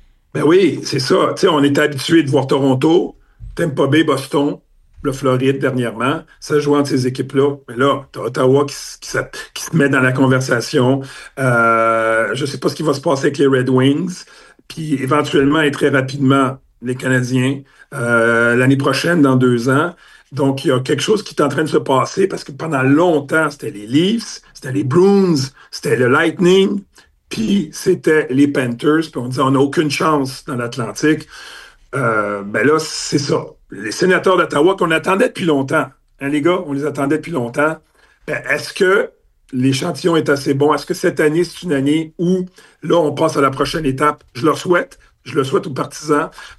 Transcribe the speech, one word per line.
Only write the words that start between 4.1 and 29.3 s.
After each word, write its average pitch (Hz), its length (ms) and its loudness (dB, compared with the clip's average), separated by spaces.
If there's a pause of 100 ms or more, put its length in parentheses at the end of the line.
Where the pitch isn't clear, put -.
la 147 80 -2
Floride 131 480 0
dernièrement, 123 640 -2 (180)
ça - 200 -2
joue 143 140 0
entre 143 140 2
ces 131 180 0
équipes-là. 139 520 -2 (100)
Mais 120 80 -14
là, 139 380 0
t'as - 80 -12
Ottawa 131 420 2
qui 143 100 -6
s-, - 280 -14
qui - 160 -16
s-, 107 80 -4 (280)
qui - 100 -12
se - 120 -6
met 143 140 2
dans 135 100 2
la 127 140 2
conversation. 131 880 0 (360)
Euh, 113 960 2
je 135 120 -4
sais 131 140 -8
pas 180 100 -2
ce - 60 -4
qui - 80 -6
va 151 100 0
se 135 80 -6
passer 135 220 -2
avec 147 140 0
les 139 100 4
Red 131 200 2
Wings, 143 560 0 (460)
puis 156 240 -6
éventuellement 143 640 0
et 147 120 2
très 143 180 0
rapidement, 135 680 0 (220)
les 127 140 -6
Canadiens, 127 640 -2 (340)
euh, 117 600 2
l'année 127 220 4
prochaine, 151 440 0
dans 135 140 4
deux 123 320 2
ans. 156 280 0 (360)
Donc, 135 320 -2
il 165 60 0
y - 20 4
a 127 80 0
quelque 131 240 -2
chose 208 180 0
qui - 140 -18
est - 60 0
en 143 80 2
train 160 140 -2
de 156 60 -4
se 160 80 0
passer 175 500 0
parce - 180 -10
que 147 80 -14
pendant 139 300 -4
longtemps, 156 680 2
c'était 113 220 -10
les 101 140 -14
Leafs, 175 540 0 (140)
c'était - 180 -12
les 127 140 -2
Bruins, 180 500 4 (360)
c'était 127 260 -2
le 123 100 2
Lightning, 180 760 2 (440)
puis 196 460 -2
c'était 156 560 0
les 135 180 4
Panthers, 143 640 -2
puis - 60 -12
on 123 100 -6
disait, « 131 160 -4